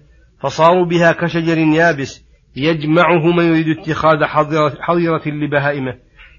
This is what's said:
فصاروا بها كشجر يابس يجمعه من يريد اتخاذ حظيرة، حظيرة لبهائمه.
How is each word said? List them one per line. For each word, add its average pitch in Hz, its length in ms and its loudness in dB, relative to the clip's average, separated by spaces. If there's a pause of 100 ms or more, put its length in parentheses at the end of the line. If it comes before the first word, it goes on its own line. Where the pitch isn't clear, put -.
(420)
فصاروا 165 440 2
بها 170 260 2
كشجر 165 460 -2
يابس 156 680 0 (320)
يجمعه 160 760 2
من 170 120 2
يريد 160 340 0
اتخاذ 156 480 0
حظيرة، 151 540 -2
حظيرة 165 460 -2
لبهائمه. 143 680 -4 (440)